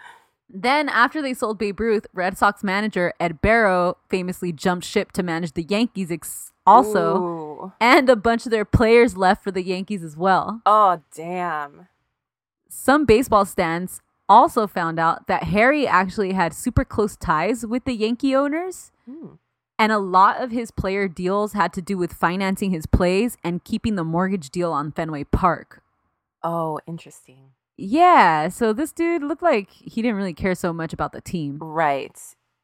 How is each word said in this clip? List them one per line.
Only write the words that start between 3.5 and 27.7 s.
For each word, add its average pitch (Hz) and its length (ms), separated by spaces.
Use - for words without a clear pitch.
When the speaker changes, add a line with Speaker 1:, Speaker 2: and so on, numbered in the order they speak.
Speaker 1:
famously 180 440
jumped 180 340
ship - 260
to 196 100
manage 170 300
the 170 120
Yankees 196 460
ex-, - 420
also, 208 540
Speaker 2:
Ooh. 170 640
Speaker 1:
and 254 280
a 254 80
bunch 233 300
of 240 60
their 214 120
players 233 520
left 190 260
for 196 80
the 185 120
Yankees 185 420
as 151 120
well. 190 480
Speaker 2:
Oh, 196 380
damn. 165 720
Speaker 1:
Some 294 340
baseball 220 400
stands 175 560
also 220 380
found 165 320
out 165 280
that 180 180
Harry 233 420
actually 185 460
had 175 220
super - 300
close - 320
ties 196 500
with 240 180
the 262 100
Yankee 233 400
owners, 311 580
Speaker 2:
Hmm. 262 300
Speaker 1:
and 220 140
a 214 60
lot 190 420
of 247 120
his 233 180
player 196 360
deals 190 460
had 190 220
to 190 80
do 190 160
with 175 160
financing 190 560
his 160 160
plays 190 580
and 170 200
keeping 220 320
the 170 80
mortgage 175 460
deal 175 220
on 147 200
Fenway 156 320
Park. - 580
Speaker 2:
Oh, 165 440
interesting. 135 640